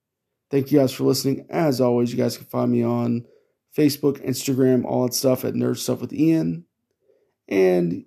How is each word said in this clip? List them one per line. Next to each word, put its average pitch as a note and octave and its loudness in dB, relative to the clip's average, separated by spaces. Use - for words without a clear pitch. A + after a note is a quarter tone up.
thank C3+ 0
you D3 6
guys C3 2
for - -8
listening. C3+ -2
As D3 0
always, A#2+ 2
you B2+ -8
guys A#2+ -2
can - -20
find B2 -2
me A#2+ 2
on A#2+ -2
Facebook, C#3+ 0
Instagram, C3 2
all B2+ -2
that B2 -2
stuff B2+ 0
at A#2 -4
Nerd B2 -2
Stuff A#2+ -4
with B2 -10
Ian. E3 0
And F3+ 2